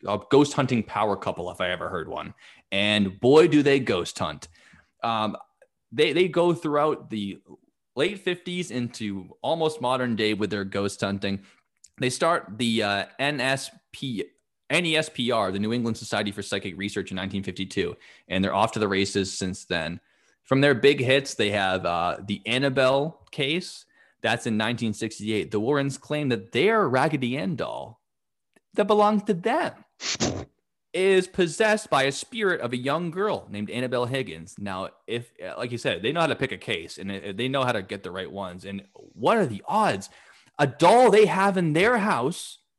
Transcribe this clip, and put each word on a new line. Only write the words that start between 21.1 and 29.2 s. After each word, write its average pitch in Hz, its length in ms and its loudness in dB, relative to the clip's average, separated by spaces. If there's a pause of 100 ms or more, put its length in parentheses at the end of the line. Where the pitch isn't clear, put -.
they 104 160 0
have, 95 340 0
uh, 85 320 0 (100)
the 104 200 -6
Annabelle 135 840 0
case. 156 540 -6 (380)
That's 117 240 0
in 113 100 0
nineteen 113 380 0
sixty-eight. 107 560 -4
The 107 100 0
Warrens 139 380 -2
claim 147 320 -4
that 107 220 -4
their 196 360 2
Raggedy 131 480 0
Ann 170 200 -4
doll 65 440 -8 (760)
that 208 120 2
belongs 208 380 4